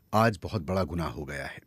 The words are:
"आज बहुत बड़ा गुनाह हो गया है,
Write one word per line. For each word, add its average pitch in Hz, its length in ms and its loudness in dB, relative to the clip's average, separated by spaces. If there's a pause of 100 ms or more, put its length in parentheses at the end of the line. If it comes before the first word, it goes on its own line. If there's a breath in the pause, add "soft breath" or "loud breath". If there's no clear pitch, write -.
(140)
"आज 110 300 6
बहुत 90 180 -4
बड़ा 95 220 0
गुनाह 85 240 -2
हो 71 180 -8
गया 71 200 -8
है, - 220 -10